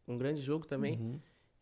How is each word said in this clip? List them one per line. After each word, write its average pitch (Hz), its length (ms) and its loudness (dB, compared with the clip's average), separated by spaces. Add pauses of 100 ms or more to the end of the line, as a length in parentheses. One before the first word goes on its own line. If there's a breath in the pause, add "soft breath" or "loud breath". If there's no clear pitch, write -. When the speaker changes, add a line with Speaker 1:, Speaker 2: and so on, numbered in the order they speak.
Speaker 1:
um 123 80 -2
grande 139 260 2
jogo 151 240 0
também. 139 320 0
Speaker 2:
Uhum. 117 220 -2 (420 soft breath)